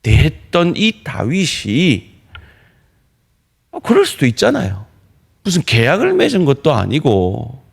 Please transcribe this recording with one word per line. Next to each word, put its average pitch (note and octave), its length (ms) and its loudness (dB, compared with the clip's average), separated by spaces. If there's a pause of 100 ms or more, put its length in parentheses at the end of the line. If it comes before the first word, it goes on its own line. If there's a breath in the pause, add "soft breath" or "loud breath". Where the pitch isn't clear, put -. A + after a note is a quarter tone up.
대했던 E3 720 2
이 G#3+ 260 0
다윗이, C#3 1120 -2 (1600 soft breath)
어, F#4 80 -12
그럴 F#4 260 2
수도 - 200 -2
있잖아요. G#2+ 600 -2 (560)
무슨 F3+ 200 -2
계약을 D#3 500 0
맺은 C4+ 320 0
것도 C#3 300 0
아니고. A2 1000 -2